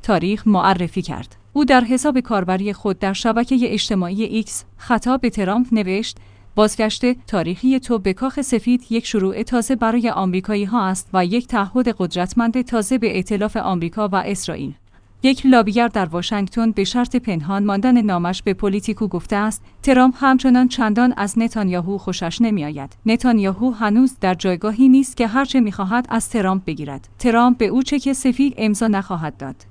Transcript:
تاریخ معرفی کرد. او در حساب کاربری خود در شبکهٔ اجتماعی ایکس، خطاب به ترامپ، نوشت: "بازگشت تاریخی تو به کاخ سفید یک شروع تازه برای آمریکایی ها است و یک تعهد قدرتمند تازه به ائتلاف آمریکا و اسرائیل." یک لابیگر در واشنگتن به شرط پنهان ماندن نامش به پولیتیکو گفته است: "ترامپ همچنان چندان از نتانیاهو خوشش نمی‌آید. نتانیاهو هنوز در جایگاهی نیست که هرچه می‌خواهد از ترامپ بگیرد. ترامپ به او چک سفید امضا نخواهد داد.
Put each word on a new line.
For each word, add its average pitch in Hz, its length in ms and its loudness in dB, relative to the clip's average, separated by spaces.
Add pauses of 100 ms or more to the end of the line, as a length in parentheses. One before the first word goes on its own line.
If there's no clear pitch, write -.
تاریخ 196 440 0
معرفی 180 560 2
کرد. - 340 -12 (160)
او 294 120 2
در 254 200 6
حساب 254 360 0
کاربری 196 520 -2
خود 196 260 -4
در 196 140 -2
شبکهٔ 233 500 0
اجتماعی 196 600 -2
ایکس، - 420 -4 (120)
خطاب 247 440 0
به 233 100 0
ترامپ، 214 420 0
نوشت: 202 460 -2 (360)
"بازگشت 214 580 0 (140)
تاریخی 196 520 0
تو 240 200 -2
به 190 140 -2
کاخ 262 280 -4
سفید 247 500 0
یک 226 160 -2
شروع 196 360 -2
تازه 240 340 -2
برای 226 340 0
آمریکایی 190 540 -2
ها 208 220 -2
است 185 260 -4
و 185 120 2
یک 233 220 -2
تعهد 220 520 -2
قدرتمند 202 640 -2
تازه 247 380 -2
به 208 180 -2
ائتلاف 202 400 -2
آمریکا 185 520 -2
و 190 80 -2
اسرائیل." 175 580 -6 (480)
یک 262 240 2
لابیگر 233 420 4
در 202 160 -2
واشنگتن 196 640 -2
به 202 140 0
شرط 240 320 -2
پنهان 196 480 -2
ماندن 214 380 4
نامش 185 400 -2
به 196 120 0
پولیتیکو 208 540 -2
گفته 180 280 -4
است: 214 260 -2 (200)
"ترامپ 254 360 6
همچنان 262 500 4
چندان 247 480 2
از 202 220 -2
نتانیاهو 196 600 -2
خوشش 185 420 -6
نمی‌آید. 151 560 -6 (100)
نتانیاهو 220 640 2
هنوز 226 500 2
در 185 140 0
جایگاهی 208 540 2
نیست 262 280 4
که 233 100 0
هرچه 262 340 0
می‌خواهد 214 480 -2
از 226 220 -4
ترامپ 190 340 -2
بگیرد. 143 440 -10 (100)
ترامپ 247 400 4
به 214 80 2
او 247 160 0
چک 277 300 -2
سفید 262 440 0
امضا 220 320 0
نخواهد 185 480 -4
داد. 135 200 -12 (140)